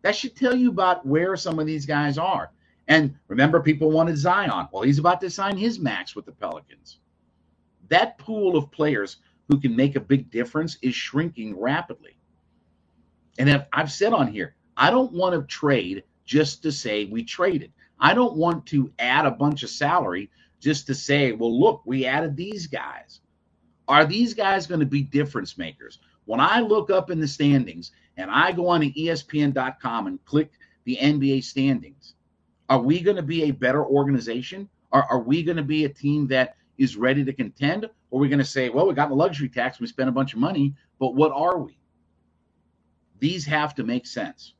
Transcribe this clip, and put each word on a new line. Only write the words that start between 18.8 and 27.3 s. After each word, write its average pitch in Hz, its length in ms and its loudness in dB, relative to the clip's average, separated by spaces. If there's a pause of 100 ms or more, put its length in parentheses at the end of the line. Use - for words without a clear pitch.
add 131 260 0
a 135 60 2
bunch 143 320 -2
of 110 60 -12
salary 123 600 -2 (300)
just 147 260 -4
to 165 80 -4
say, 143 380 0
"Well, 117 280 -2
look, 220 260 4
we 131 200 -2
added 143 320 -2
these 185 300 -10
guys." 71 540 -14 (680)
Are 147 180 6
these 220 300 0
guys 196 320 0
gonna 160 180 0
be 139 160 0
difference 139 560 -2
makers? 76 400 -14 (280)
When 117 140 -4
I 175 200 4
look 214 320 2
up 185 180 0
in 170 100 -2
the 151 80 0
standings 131 680 0 (240)